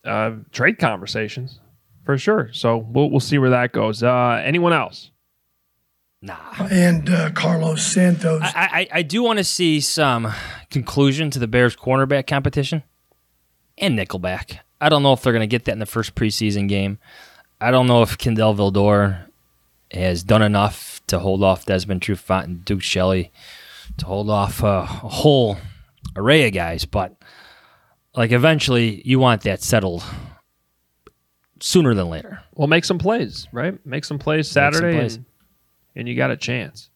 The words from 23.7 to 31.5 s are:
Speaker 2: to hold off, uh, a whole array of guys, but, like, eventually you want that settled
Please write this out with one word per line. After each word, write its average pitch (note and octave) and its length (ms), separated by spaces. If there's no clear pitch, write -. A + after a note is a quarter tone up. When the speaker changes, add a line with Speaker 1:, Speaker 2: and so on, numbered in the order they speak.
Speaker 2:
to - 80
hold G2+ 240
off, G2+ 320
uh, A2 40
a - 40
whole A#2+ 720
array C3 300
of G2 80
guys, E2 300
but, F#2 300
like, A#2 180
eventually B2 720
you C3 140
want A#2+ 240
that G2 200
settled F#2+ 400